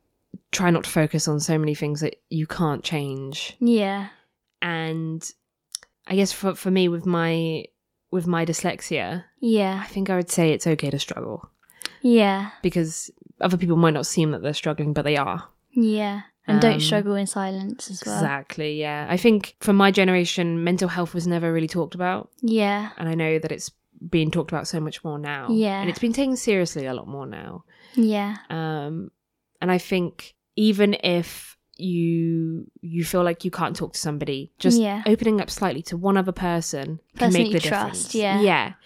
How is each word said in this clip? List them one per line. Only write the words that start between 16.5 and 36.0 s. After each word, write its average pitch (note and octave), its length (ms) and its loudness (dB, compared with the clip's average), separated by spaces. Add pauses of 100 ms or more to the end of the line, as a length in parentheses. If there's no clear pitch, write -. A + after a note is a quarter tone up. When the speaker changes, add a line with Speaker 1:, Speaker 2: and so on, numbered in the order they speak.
Speaker 2:
don't A3+ 160 6
Speaker 1:
Um, - 40 0
Speaker 2:
struggle G#3 340 2
in G3 140 0
silence G3 640 -6
as F#3 120 -12
well. G#3+ 120 -4
Speaker 1:
Exactly, D3+ 640 -4
yeah. D3 280 -4
I F3 100 0
think G#3+ 420 4
for - 120 2
my G3 200 6
generation, F3+ 720 2
mental F3 260 0
health E3+ 240 -4
was F3 140 -2
never E3+ 260 0
really D#3+ 140 0
talked E3 260 -4
about. F3+ 380 -4 (100)
Speaker 2:
Yeah. G#3+ 560 2
Speaker 1:
And E3 100 -4
I E3 60 -2
know D#3+ 240 2
that D#3+ 140 -4
it's - 180 -10 (400)
being D#3 220 2
talked E3 200 -2
about D#3 160 -2
so E3 120 -4
much D#3 240 -6
more D3 160 -8
now. D3 320 -8
Speaker 2:
Yeah. G#3+ 280 2
Speaker 1:
And G3 120 -2
it's - 80 -10
been A#3 140 0
taken C4 240 0
seriously F3 500 0
a C3 80 -6
lot - 120 -10
more C3+ 200 -10
now. - 380 -14 (280)
Speaker 2:
Yeah. G#3+ 440 2 (120)
Speaker 1:
Um, D#3+ 600 -6 (500)
and F3 100 0
I F3+ 60 4
think - 560 -4 (220)
even G#3 480 4
if - 520 -2 (220)
you, E3 880 -2 (160)
you E3+ 220 -4
feel F3+ 200 0
like F3 220 -2
you F3+ 60 -4
can't E3+ 240 -4
talk D3+ 180 -8
to - 60 -8
somebody, D3 580 -6
just A#3 220 4
Speaker 2:
Yeah. G#3 260 0
Speaker 1:
opening A3 360 4
up - 100 -6
slightly E3 320 -4
to E3+ 140 -8
one G3 200 2